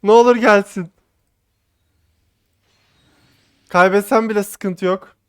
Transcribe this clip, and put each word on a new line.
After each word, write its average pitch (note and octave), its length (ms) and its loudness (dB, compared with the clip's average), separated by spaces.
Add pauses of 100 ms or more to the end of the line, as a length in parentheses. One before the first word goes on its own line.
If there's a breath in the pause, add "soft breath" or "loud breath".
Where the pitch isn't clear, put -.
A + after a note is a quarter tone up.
Ne G3+ 60 2
olur A#3+ 240 4
gelsin. G3+ 560 -2 (2750)
Kaybetsem G3+ 600 0
bile G#3 140 -4
sıkıntı F#3+ 420 -10
yok. F#3 300 -6 (140)